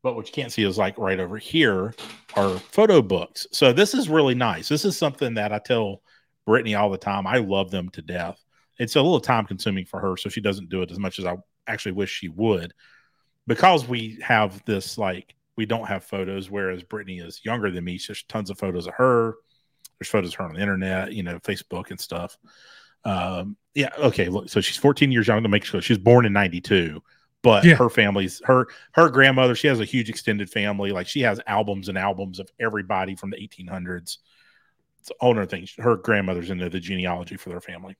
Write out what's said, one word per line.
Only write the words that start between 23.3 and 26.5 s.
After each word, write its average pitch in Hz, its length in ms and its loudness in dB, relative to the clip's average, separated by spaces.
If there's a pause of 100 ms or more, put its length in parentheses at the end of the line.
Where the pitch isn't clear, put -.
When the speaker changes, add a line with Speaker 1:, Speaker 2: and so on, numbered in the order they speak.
Speaker 1:
yeah, 139 140 -2 (100)
okay, 107 300 0
look, 92 200 -6
so 101 120 0
she's - 160 -6
fourteen 139 340 2
years 113 160 2
young 113 160 2
to 110 60 0
make 104 140 2
sure. 92 180 -6
She's 113 160 2
born 117 280 8
in 101 80 2
ninety-two, 90 680 0 (400)